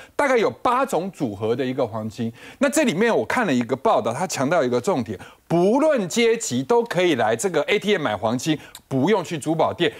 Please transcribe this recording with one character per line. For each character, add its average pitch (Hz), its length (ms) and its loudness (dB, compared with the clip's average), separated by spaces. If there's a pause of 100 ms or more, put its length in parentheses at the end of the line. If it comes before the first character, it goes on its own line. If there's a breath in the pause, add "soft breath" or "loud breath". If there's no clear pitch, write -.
(160 loud breath)
大 285 120 0
概 262 80 4
有 190 140 4
八 254 340 0
种 185 280 -2
组 110 240 -4
合 107 200 -2
的 135 80 -2
一 127 80 -2
个 131 140 -2
黄 110 240 -6
金。 117 240 -6 (240 loud breath)
那 285 100 2
这 302 160 2
里 202 120 2
面 214 240 2
我 110 60 0
看 240 200 0
了 156 80 0
一 123 80 2
个 120 140 -2
报 165 260 2
道， 113 120 -2
他 156 120 -4
强 139 240 -2
调 165 140 2
一 123 60 0
个 123 100 0
重 139 240 -2
点， 107 160 -10 (280 loud breath)
不 190 320 4
论 277 280 2
阶 226 300 2
级 - 260 -4
都 240 200 2
可 180 200 -2
以 175 120 4
来 113 200 2
这 190 140 -2
个 165 140 0
A 202 140 0
T 208 160 -2
M 180 80 0
买 110 140 -2
黄 110 220 -2
金， 151 200 -2 (300 loud breath)
不 135 220 0
用 202 140 2
去 131 140 -8
珠 151 160 -2
宝 156 200 2
店。 165 260 0